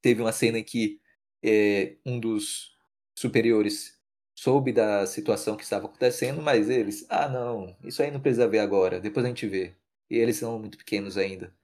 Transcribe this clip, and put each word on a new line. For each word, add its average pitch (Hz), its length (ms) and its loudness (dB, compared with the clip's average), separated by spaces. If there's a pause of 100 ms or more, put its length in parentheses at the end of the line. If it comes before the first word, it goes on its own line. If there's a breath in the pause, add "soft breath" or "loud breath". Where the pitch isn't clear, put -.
Teve 117 200 4
uma 113 100 0
cena 113 280 0
em 104 40 -8
que, 107 380 -2 (420 loud breath)
é, 104 520 2 (100)
um 123 140 -4
dos 110 560 -4 (420)
superiores 110 840 2 (360)
soube 135 360 2
da 104 360 2
situação 107 500 -2
que - 60 -16
estava 104 240 -6
acontecendo, 127 540 -2
mas 123 280 2
eles, 107 400 -2
"Ah, 151 180 0
não, 120 560 -6
isso - 200 -6
aí 147 80 -2
não 139 80 -8
precisa 123 280 4
ver 107 120 2
agora, 95 400 2
depois 107 260 -2
a 123 40 -2
gente 117 180 -6
vê." 92 280 -4 (340)
E 117 80 -2
eles 113 200 2
são 117 220 -6
muito 107 180 -14
pequenos 98 400 -6
ainda. 95 360 -4 (100)